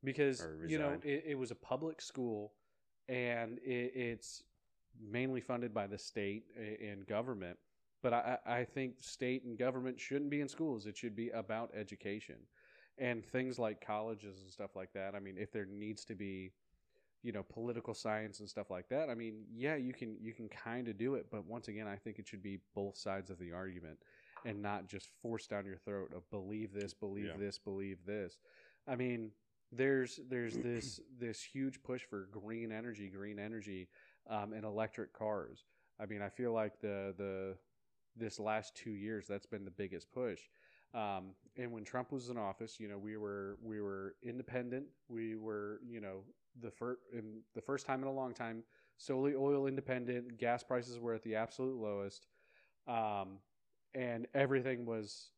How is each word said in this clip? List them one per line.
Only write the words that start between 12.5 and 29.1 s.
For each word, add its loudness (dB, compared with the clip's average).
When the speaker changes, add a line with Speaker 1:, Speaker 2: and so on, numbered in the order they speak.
Speaker 1:
And 2
things 2
like 2
colleges -2
and -16
stuff -8
like -6
that, -2
I -2
mean, -6
if -2
there 0
needs -6
to -6
be, -4
you -2
know, 0
political -2
science 0
and -10
stuff -6
like -4
that, 2
I 0
mean, -4
yeah, 2
you 0
can, -4
you -6
can -8
kinda -2
do 2
it. -2
But -4
once -6
again, -4
I -2
think -8
it -10
should -10
be -4
both 0
sides -2
of -8
the -6
argument -6
and -2
not 0
just -8
forced -2
down -2
your -6
throat -2
of -10
believe -4
this, -2
believe -2
Speaker 2:
Yeah. -4
Speaker 1:
this, -2
believe -2
this. -2
I 0
mean, 2